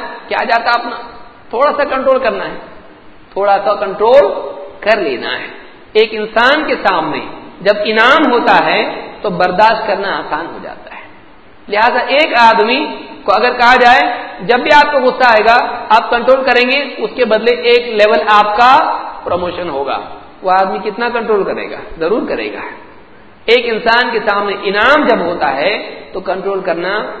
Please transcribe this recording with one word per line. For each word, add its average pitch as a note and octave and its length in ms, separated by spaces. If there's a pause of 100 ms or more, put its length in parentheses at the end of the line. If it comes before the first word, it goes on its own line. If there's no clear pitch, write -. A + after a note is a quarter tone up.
(280)
کیا G3 160
جاتا A#3 260 (100)
اپنا، A#3+ 160 (540)
تھوڑا C#4 220
سا C#4+ 120
کنٹرول C4 340
کرنا G3+ 260
ہے، D#3+ 100 (800)
تھوڑا G3 320
سا G3+ 100
کنٹرول G#3 580 (480)
کر E3 200
لینا B2 400
ہے۔ - 60 (460)
ایک A3 220
انسان A#3 520
کے C#4 80 (100)
سامنے D#3+ 360 (400)
جب G3 140 (100)
انعام B3 480
ہوتا G#3+ 340
ہے G3 400 (160)
تو G#3+ 80
برداشت F3+ 560
کرنا F#3+ 320
آسان D#3 280
ہو A#2+ 160
جاتا - 340
ہے۔ - 40 (680)
لہذا G#3+ 300
ایک C#4+ 400
آدمی A#3 480 (380)
کو G3 100
اگر A3+ 180
کہا B3 220
جائے، B3 520 (140)
"جب G#3+ 180
بھی D4 160
آپ D4 180
کو D4 80
غصہ B3 280
آئے G#3+ 160
گا، A#3 440
آپ A3+ 220
کنٹرول B3+ 340
کریں B3 260
گے، C#4 280
اس A3+ 180
کے B3 80
بدلے A3+ 360
ایک A#3+ 280
لیول G#3+ 400
آپ G#3 280
کا B3+ 460 (220)
پروموشن F3 440
ہوگا،" C3+ 320 (420)
وہ F#3 80 (100)
آدمی G3+ 180
کتنا G#3+ 300
کنٹرول A3 360
کرے A2+ 260
گا؟ - 60 (220)
ضرور F3 300
کرے A2 240
گا۔ G2 80 (840)
ایک A#3+ 280
انسان A#3 380
کے A3 160
سامنے G3+ 360
انعام A3+ 440
جب A3 140
ہوتا D#3+ 360
ہے G3+ 440 (120)
تو F#3+ 80
کنٹرول F#3+ 400
کرنا F#3 500 (100)